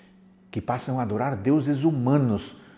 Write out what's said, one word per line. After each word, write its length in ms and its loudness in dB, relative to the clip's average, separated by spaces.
que 80 -6
passam 400 -4
a 40 -2
adorar 340 -2
deuses 480 2
humanos, 680 2